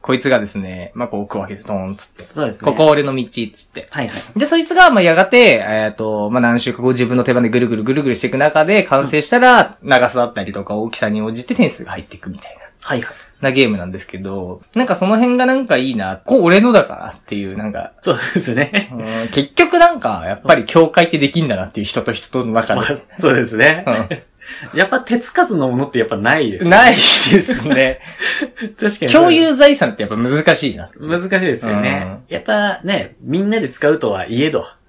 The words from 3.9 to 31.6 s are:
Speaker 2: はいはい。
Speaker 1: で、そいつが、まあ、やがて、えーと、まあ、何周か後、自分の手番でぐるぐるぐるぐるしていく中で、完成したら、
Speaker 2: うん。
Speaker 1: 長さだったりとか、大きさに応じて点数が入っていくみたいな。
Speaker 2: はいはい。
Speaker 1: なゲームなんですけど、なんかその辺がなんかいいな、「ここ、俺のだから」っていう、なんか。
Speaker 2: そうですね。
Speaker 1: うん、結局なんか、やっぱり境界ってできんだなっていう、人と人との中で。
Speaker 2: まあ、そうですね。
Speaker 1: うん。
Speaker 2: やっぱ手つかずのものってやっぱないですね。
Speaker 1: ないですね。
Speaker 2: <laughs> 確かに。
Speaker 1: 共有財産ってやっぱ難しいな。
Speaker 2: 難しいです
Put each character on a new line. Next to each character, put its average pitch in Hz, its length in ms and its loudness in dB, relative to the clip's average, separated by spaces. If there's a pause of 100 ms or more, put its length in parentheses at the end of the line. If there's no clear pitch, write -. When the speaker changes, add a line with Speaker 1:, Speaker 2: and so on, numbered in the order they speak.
Speaker 2:
は 143 140 -8
い - 20 -6
は - 60 -10 (240)
い。 - 20 -4
Speaker 1:
で、 285 80 0
そ 320 100 0
い 330 80 2
つ 339 80 -8
が、 359 180 6
ま 214 100 4
あ、 - 20 2
や 165 140 4
が 196 100 4
て、 185 400 6
え 107 220 -2
ー 107 80 -6
と、 107 340 -4
ま 123 80 0
あ、 - 20 2
何 120 200 2
周 123 140 -4
か - 80 -12
後、 127 80 2
自 123 160 0
分 123 100 -2
の 123 80 0
手 127 100 0
番 123 80 2
で 113 60 2
ぐ 120 100 0
る 123 80 2
ぐ 113 80 -2
る 107 80 -4
ぐ 127 100 -2
る 147 120 0
ぐ 131 60 0
る 113 40 0
し - 60 -8
て 127 80 -4
い - 20 -4
く 131 80 -4
中 151 260 2
で、 196 200 2
完 139 240 0
成 151 120 0
し - 80 -8
た 240 120 2
ら、 247 420 4
Speaker 2:
う - 20 -20
ん。 131 40 -10
Speaker 1:
長 123 200 4
さ 127 120 -2
だ 120 60 2
っ 120 60 -12
た 98 120 -8
り 101 80 -10
と 98 100 -8
か、 104 140 -8
大 113 140 -6
き - 80 -12
さ 110 100 -2
に 107 140 -2
応 113 100 -6
じ 120 120 -12
て 233 120 -4
点 180 160 2
数 - 100 -16
が - 80 -16
入 90 120 -12
っ - 20 -18
て - 140 -20
い - 20 -20
く 95 100 -14
み - 80 -14
た - 100 -20
い - 80 -20
な。 - 100 -20 (160)
Speaker 2:
は 147 120 -6
い 120 80 -4
は - 80 -12
い。 - 40 -20 (260)
Speaker 1:
な 135 100 0
ゲ 131 160 4
ー - 20 0
ム 104 100 -2
な 87 60 -8
ん 92 60 -10
で 90 80 -10
す - 80 -16
け - 120 -16
ど、 95 440 -10 (140)
な 247 80 0
ん - 20 -2
か 185 80 0
そ 185 140 -2
の 220 80 2
辺 247 220 2
が 254 60 2
な 262 100 2
ん 262 120 -2
か 147 100 0
い 131 140 -2
い 120 60 -6
な、 95 280 -6
「こ 254 120 2
こ、 214 80 4
俺 180 160 6
の 240 100 4
だ 202 140 6
か - 100 -10
ら」 - 120 -14 (120)
っ - 40 -20
て - 120 -10
い 101 180 -6
う、 98 40 -10
な 107 80 -8
ん 104 80 -6
か。 - 180 -12 (100)
Speaker 2:
そ 175 120 -2
う 117 40 0
で - 240 -4
す 120 140 -6
ね。 170 380 -2
Speaker 1:
う - 20 -16 (300)
ん、 120 80 -10
結 - 220 -4
局 339 260 2
な 339 120 8
ん 285 60 -8
か、 104 260 -4
や 95 120 -4
っ - 60 -20
ぱ 165 120 4
り 117 120 0
境 165 200 4
界 170 200 2
っ 170 40 -8
て 160 80 -2
で 139 120 0
き 165 120 -2
ん 143 60 -2
だ 107 80 -2
な 92 80 -6
っ - 80 -14
て 107 80 -8
い - 20 -6
う、 101 40 -6
人 - 160 -4
と 117 100 -6
人 - 180 -12
と 127 140 -4
の 113 80 -6
中 113 240 0
で。 127 40 -2
Speaker 2:
ま - 60 -4
あ、 - 340 -8
そ 151 120 2
う - 20 2
で 123 100 0
す 113 120 -6
ね。 160 320 2
Speaker 1:
う - 20 -2
ん。 110 320 -4 (520)
Speaker 2:
や 180 120 2
っ - 20 -12
ぱ 262 120 -2
手 240 180 -2
つ - 120 -8
か 359 140 2
ず 214 120 -2
の 131 120 0
も 123 80 -2
の 131 100 -2
っ - 40 -16
て 123 80 -2
や 110 60 2
っ - 40 -4
ぱ 107 80 -4
な 120 220 0
い 123 120 -2
で 95 100 -10
す 180 40 -6
ね。 170 60 2
Speaker 1:
な 233 200 8
い - 40 2
で - 60 0
す - 680 2
ね。 131 320 2 (380)
Speaker 2:
<laughs> 240 400 -10
確 208 220 -4
か 151 60 -2
に。 127 60 2
Speaker 1:
共 339 180 8
有 320 240 4
財 285 220 6
産 170 140 -2
っ 208 60 -14
て 214 60 -8
や 143 60 -6
っ - 20 -10
ぱ 107 60 -4
難 147 400 2
し 131 160 -4
い 104 40 -10
な。 85 140 -14 (100)
Speaker 2:
難 165 220 -6
し 190 40 -10
い - 20 -10
で 185 300 -2
す 117 100 -8